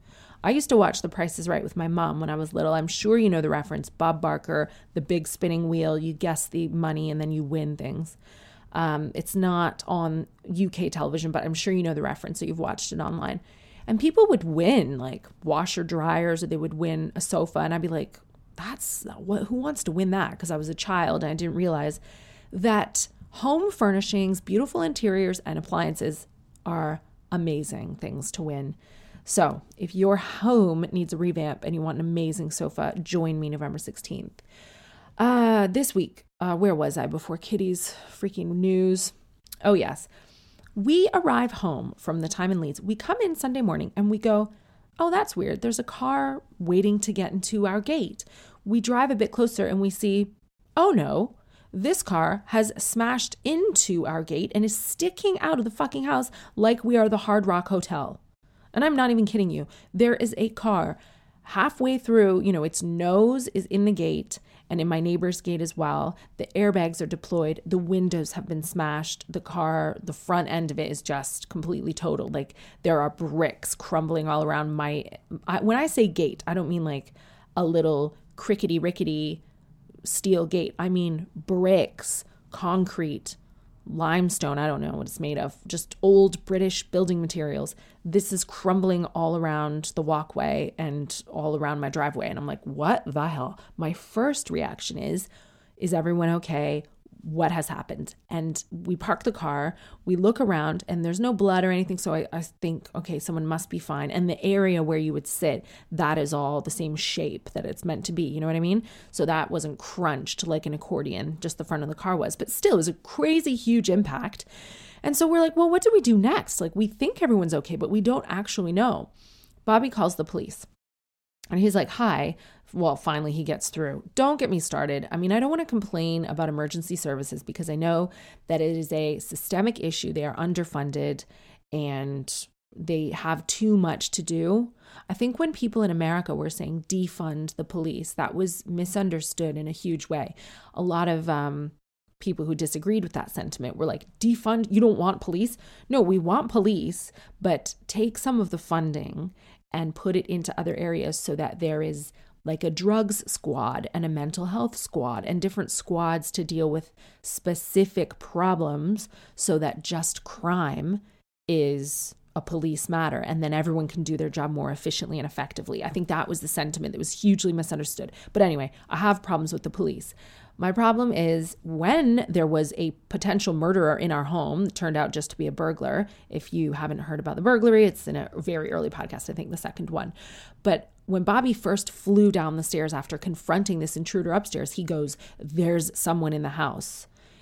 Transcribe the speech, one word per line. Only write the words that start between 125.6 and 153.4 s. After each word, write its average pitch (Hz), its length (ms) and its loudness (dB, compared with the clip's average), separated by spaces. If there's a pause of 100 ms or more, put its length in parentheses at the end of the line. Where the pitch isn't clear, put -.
complain 165 580 -2
about 156 240 -2
emergency 151 480 -4
services 143 460 -6
because - 260 -8
I 156 60 -4
know 165 340 2 (380)
that 160 160 0
it 165 160 2
is 160 120 -6
a 151 280 0
systemic 208 600 -2
issue. 160 320 -4
They 156 140 -4
are 147 120 -4
underfunded 147 920 -2 (440)
and 139 760 -6 (280)
they 160 360 -2
have 160 360 -4
too 214 300 2
much 165 360 2
to - 100 -4
do. 175 500 0 (380)
I - 20 -4
think 240 260 -2
when 330 140 0
people 226 300 -2
in 196 80 4
America 165 440 0
were 151 140 -2
saying 156 400 -8
defund 160 680 -4
the 160 80 -6
police, 160 500 -6
that - 200 -4
was 180 300 -4
misunderstood 175 920 -4
in 151 100 -8
a 160 40 -6
huge 165 360 -6
way. 147 260 -4 (380)
A - 80 -8
lot 175 280 0
of, 165 200 -2
um, 147 440 -2 (480)
people 160 260 -4
who 160 80 0
disagreed 165 480 -2
with 170 100 -6
that - 180 -6
sentiment - 460 -8
were 214 80 -2
like, 147 220 -4 (120)
"Defund, 226 520 2
you 202 100 6
don't 226 180 6
want 180 220 0
police?" 190 380 -2 (320)
No, 262 100 4
we 190 180 6
want 214 320 0
police, 190 640 0 (260)
but - 360 0 (120)
take 220 300 -2
some 247 240 0
of 190 80 0
the - 80 -8
funding 160 800 -4 (400)
and 160 200 -4
put 185 220 0
it - 100 0
into 170 320 -4
other 170 180 -2
areas 170 420 -2
so 147 180 -4
that 156 220 -4
there 156 240 0
is, 147 300 -6 (320)
like, 156 200 -4
a 165 60 2
drugs 208 600 2
squad 127 640 -2